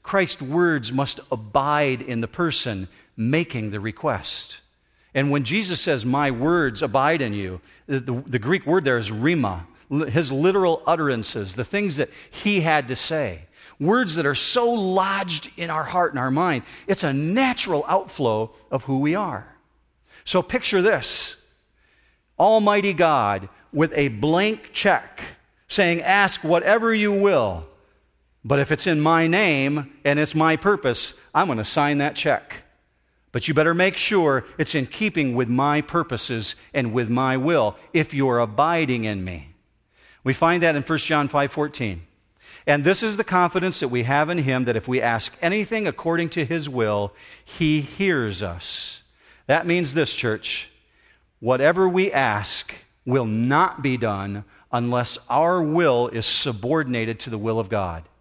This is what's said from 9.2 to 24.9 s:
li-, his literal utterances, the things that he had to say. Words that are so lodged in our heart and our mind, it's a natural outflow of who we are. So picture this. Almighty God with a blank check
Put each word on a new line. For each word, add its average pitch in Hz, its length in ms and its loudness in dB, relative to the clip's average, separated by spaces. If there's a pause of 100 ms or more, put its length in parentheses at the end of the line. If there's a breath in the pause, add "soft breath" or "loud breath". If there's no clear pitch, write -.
li-, 143 200 -2
his 143 200 0
literal 175 560 2
utterances, 117 680 -2
the 123 80 -4
things 196 320 -2
that 143 140 -2 (200 loud breath)
he 208 300 0
had 151 300 0
to 123 80 -4
say. 113 460 -6 (360 loud breath)
Words 185 360 2
that 165 100 0
are 143 100 2
so 240 360 0
lodged 190 840 -2
in 170 140 -6
our 156 120 -2
heart 170 280 0
and 139 80 -4
our 131 100 0
mind, 151 340 0 (220 loud breath)
it's 190 180 -2
a 147 80 0
natural 175 760 0
outflow 120 640 -2 (180 soft breath)
of 131 140 -4
who 135 160 -2
we 147 160 0
are. 175 420 -8 (680 soft breath)
So 185 180 2
picture 214 380 0
this. - 540 0 (1000)
Almighty 208 560 4
God 120 560 2 (240 soft breath)
with 156 220 2
a 143 140 2
blank 170 640 0
check - 480 0 (460)